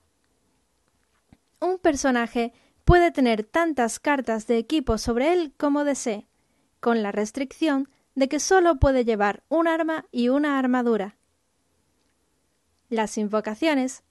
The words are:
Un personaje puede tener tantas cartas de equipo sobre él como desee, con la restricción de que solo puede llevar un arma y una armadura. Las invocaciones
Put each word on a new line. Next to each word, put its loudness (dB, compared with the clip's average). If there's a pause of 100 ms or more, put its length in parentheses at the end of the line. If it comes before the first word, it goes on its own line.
(1600)
Un 0
personaje -2 (320)
puede 6
tener 0
tantas -2
cartas -2
de 0
equipo -2
sobre 0
él -2
como 0
desee, -4 (520)
con 0
la -4
restricción -2 (260)
de 0
que -2
solo 4
puede 2
llevar 0
un 0
arma -4
y 0
una 0
armadura. -2 (1700)
Las -4
invocaciones -2